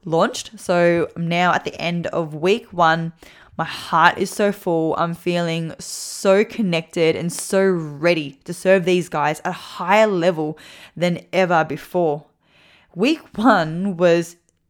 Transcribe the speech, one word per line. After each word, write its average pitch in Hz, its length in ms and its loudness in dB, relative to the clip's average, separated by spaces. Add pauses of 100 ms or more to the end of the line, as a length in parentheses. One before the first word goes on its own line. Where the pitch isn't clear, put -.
launched. 180 560 -2
So 170 560 2
I'm 165 100 -6
now 170 280 2
at - 100 -2
the - 160 -8
end 170 280 -4
of 156 260 -4
week 190 360 0
one. 165 440 0 (420)
My 160 80 -4
heart - 540 2
is 185 100 -2
so 202 240 0
full. 165 460 0
I'm 170 160 -2
feeling 165 640 -4
so - 680 0
connected 170 720 -2
and 165 160 -4
so 196 340 0
ready 156 680 0 (120)
to 175 80 -10
serve 185 320 2
these 180 240 2
guys 151 320 -2
at - 60 -8
a 180 60 -4
higher 196 540 2
level 165 520 0 (360)
than 170 380 -2
ever 175 320 2
before. 156 600 -4 (680)
Week 247 440 -2
one 185 580 2
was 170 400 2 (340)